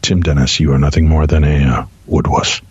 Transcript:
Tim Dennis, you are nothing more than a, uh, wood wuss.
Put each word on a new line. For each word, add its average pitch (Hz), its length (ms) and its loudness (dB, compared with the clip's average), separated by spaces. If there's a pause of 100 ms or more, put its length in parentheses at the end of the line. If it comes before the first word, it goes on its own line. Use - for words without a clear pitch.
Tim 90 200 0
Dennis, 71 380 0
you 73 120 2
are 67 60 2
nothing 71 300 2
more 78 180 2
than 78 180 2
a, 73 200 2
uh, 62 220 -2 (200)
wood - 200 -2
wuss. - 340 -2 (100)